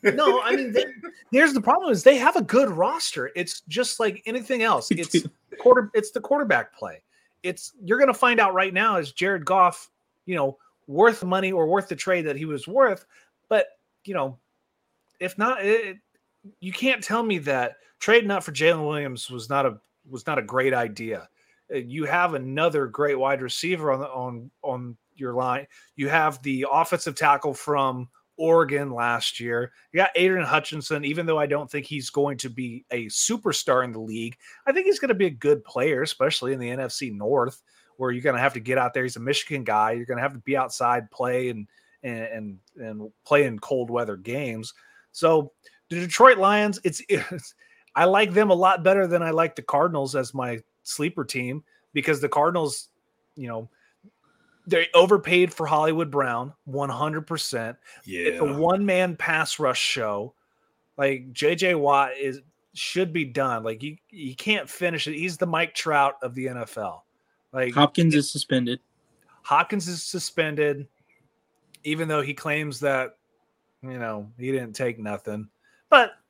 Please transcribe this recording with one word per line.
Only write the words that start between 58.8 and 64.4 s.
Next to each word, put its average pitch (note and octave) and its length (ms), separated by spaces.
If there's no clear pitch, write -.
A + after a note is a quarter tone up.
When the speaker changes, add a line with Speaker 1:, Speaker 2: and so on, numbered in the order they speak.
Speaker 1:
pass D#3+ 420
rush C3+ 220
show. G#2+ 540
Like, C3+ 360
J D3+ 240
J F3+ 180
Watt C#3 420
is, C#3 260
should F3 400
be E3 120
done. B2 400
Like, A2+ 180
you, D3+ 140
you C#3 280
can't G3 340